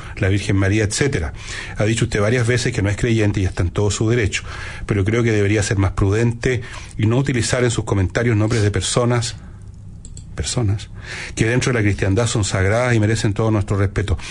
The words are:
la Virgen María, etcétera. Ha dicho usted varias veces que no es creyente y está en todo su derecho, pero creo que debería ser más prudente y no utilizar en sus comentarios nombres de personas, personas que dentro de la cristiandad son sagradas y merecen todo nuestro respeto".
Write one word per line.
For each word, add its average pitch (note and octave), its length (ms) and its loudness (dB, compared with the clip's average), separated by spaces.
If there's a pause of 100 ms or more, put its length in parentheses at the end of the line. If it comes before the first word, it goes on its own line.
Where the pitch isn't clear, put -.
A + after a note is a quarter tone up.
(180)
la G2 100 0
Virgen G2 300 0
María, G2 260 2
etcétera. G#2 480 -2 (460)
Ha G#2+ 80 2
dicho A2+ 200 2
usted - 140 -2
varias A2+ 260 2
veces A#2+ 280 0
que - 80 -2
no G2 80 2
es G2+ 80 0
creyente G#2+ 420 2
y F#2+ 60 2
está - 180 -2
en E2+ 60 0
todo G#2 200 0
su A2 200 0
derecho, A#2+ 340 0 (420)
pero G2+ 200 2
creo A2+ 180 2
que A#2 80 2
debería G#2 320 2
ser G#2 140 0
más F#2+ 140 2
prudente A#2 720 2 (360)
y G#2+ 80 0
no A2+ 120 4
utilizar B2+ 460 2
en B2 80 4
sus A2 140 -2
comentarios A2+ 500 2
nombres A2 280 2
de G#2 80 2
personas, A#2+ 680 0 (960)
personas - 540 -2 (460)
que A2 100 2
dentro B2 260 2
de A#2 80 0
la G#2+ 40 2
cristiandad G2+ 420 2
son A2+ 180 0
sagradas A2 520 2
y A2+ 40 4
merecen G#2+ 340 2
todo A2 160 0
nuestro G#2 280 0
respeto". G2+ 400 0 (140)